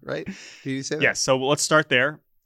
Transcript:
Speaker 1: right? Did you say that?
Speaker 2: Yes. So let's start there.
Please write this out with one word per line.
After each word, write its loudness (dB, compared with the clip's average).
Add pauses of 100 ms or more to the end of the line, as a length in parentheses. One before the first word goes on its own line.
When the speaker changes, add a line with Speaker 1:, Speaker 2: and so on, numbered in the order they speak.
Speaker 1:
right? -8
Did -12
you -6
say -6
that? -4
Speaker 2:
Yes. 2
So 2
let's 0
start 2
there. 2 (260)